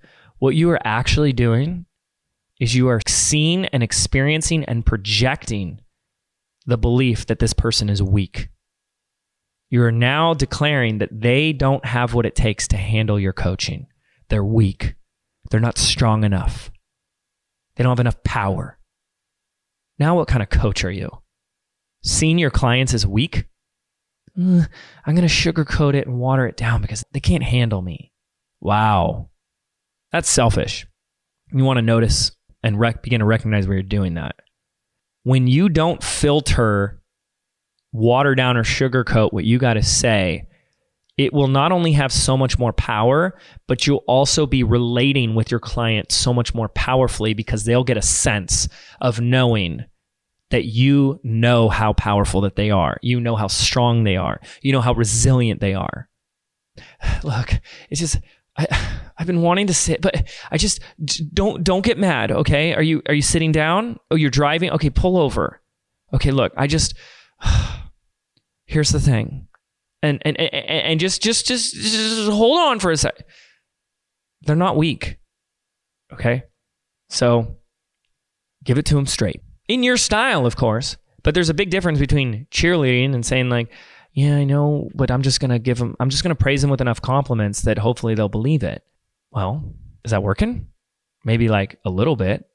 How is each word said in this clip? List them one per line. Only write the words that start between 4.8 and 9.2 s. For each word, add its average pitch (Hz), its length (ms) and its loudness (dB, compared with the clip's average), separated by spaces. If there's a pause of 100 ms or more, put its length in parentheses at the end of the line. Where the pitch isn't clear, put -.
projecting 107 960 -2 (840)
the 120 120 0
belief 120 500 0
that 113 120 -2
this 110 140 0
person 110 360 0
is 101 140 0
weak. 95 460 -2 (1200)